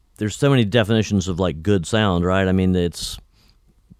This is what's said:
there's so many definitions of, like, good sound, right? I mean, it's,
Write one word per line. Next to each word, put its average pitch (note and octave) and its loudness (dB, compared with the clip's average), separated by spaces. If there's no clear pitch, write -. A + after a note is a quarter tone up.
there's G#2+ -4
so C#3 2
many B2+ 4
definitions G#2 0
of, F2 -4
like, E2 -2
good G2 0
sound, G2 0
right? F#2+ 2
I F#2+ 0
mean, F#2 2
it's, F2 -4